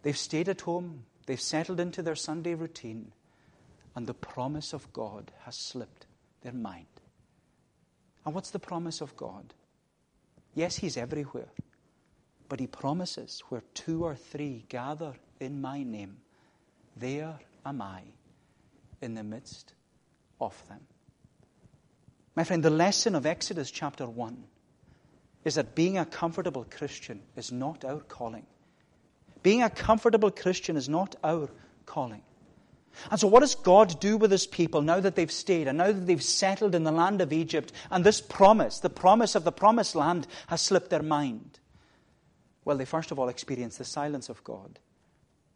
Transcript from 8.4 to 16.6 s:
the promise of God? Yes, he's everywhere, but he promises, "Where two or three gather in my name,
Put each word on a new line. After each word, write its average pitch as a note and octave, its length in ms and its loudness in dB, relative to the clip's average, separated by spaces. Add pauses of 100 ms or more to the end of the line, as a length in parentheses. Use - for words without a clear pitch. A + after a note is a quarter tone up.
the F3+ 80 -8
promise E3+ 420 -8
of C#3+ 160 -12
God? - 380 -16 (1000)
Yes, E3+ 220 -4
he's D#3+ 200 -6
everywhere, C3 560 -8 (960)
but C3 120 -8
he B2+ 60 -4
promises, - 800 -8
"Where A#2+ 140 -10 (120)
two E3 300 -6
or D#3 100 -6
three C3+ 540 -12
gather C#3 460 -10 (260)
in C#3 200 -10
my C3+ 220 -8
name, G#2 360 -12 (760)